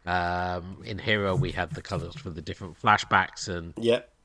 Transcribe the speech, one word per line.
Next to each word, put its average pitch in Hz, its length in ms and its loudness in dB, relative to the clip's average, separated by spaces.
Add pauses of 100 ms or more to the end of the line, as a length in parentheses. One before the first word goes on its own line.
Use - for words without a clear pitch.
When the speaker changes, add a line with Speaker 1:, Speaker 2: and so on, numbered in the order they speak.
Speaker 1:
Um, 90 800 -2
in 110 140 -8
Hero, 101 380 2
we 90 160 0
had 87 220 -4
the - 80 -8
colors 85 340 -6
for - 140 -10
the 80 120 -8
different 92 400 -12
flashbacks, 104 680 4
and 85 280 -6
Speaker 2:
Yep. 117 340 2 (140)